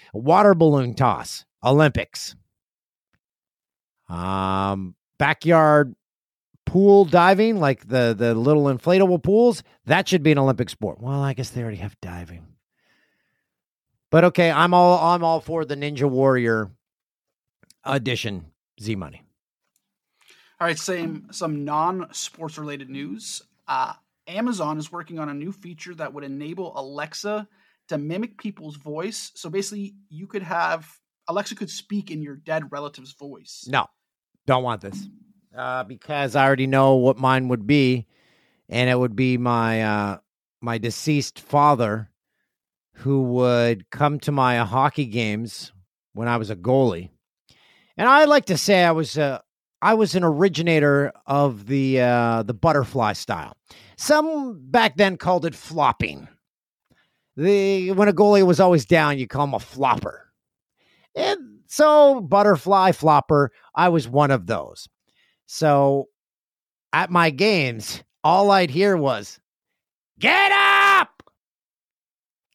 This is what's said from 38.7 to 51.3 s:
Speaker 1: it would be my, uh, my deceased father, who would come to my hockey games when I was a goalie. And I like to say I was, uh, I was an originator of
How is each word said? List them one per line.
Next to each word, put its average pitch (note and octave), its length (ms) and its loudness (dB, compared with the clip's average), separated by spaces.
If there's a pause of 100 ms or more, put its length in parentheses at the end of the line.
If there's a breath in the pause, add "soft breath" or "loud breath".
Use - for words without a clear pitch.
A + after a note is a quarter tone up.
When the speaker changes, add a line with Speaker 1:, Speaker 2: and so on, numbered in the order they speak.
Speaker 1:
it B2+ 80 2
would B2 180 -2
be B2+ 220 0
my, A2+ 460 0
uh, G#2 340 -2 (440)
my A#2 160 -6
deceased C3 640 -6
father, A#2+ 720 0 (880)
who C3+ 240 -2
would A#2+ 640 0
come D3 320 -2
to D3 100 -4
my B2+ 280 0
hockey C3 460 -2
games A2 680 -6 (400)
when A#2 160 -6
I A#2+ 80 0
was A2 120 -6
a A2 60 -10
goalie. F#2 540 -2 (880 soft breath)
And A#3 100 0
I C#4+ 160 6
like D4 220 4
to E3+ 120 -2
say F#3 260 2
I E3+ 80 4
was, D#3+ 260 -4
uh, C#3 220 -4 (420)
I G#3 120 2
was G#3 220 0
an F3+ 80 0
originator D3+ 880 2 (140)
of C3+ 420 -2